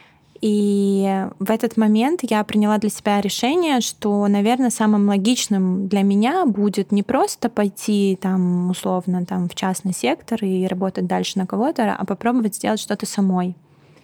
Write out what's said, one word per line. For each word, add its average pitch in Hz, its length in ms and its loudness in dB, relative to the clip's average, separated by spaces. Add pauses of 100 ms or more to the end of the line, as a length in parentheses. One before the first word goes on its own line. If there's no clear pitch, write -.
(400)
И 196 880 2 (120)
в 196 140 -2
этот 226 240 -2
момент 220 460 2
я 214 200 0
приняла 208 360 2
для 208 120 -2
себя 202 300 0
решение, 262 600 0
что, 202 460 0
наверно, 220 440 2
самым 214 380 2
логичным 196 800 0
для 196 140 2
меня 226 440 2
будет 202 460 0
не 202 120 4
просто 285 440 0
пойти 202 720 0
там, 180 500 0
условно, 180 540 -2
там, 180 240 -4
в - 60 -12
частный 190 400 -4
сектор - 500 -4
и 185 220 0
работать 185 400 -4
дальше 185 320 -2
на 185 80 -2
кого-то, 220 480 -2
а 190 100 -6
попробовать 220 520 -2
сделать 208 240 -2
что-то 202 260 -6
самой. 180 480 0 (500)